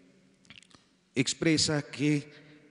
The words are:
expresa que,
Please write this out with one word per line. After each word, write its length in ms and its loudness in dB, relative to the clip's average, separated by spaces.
expresa 680 0
que, 460 -2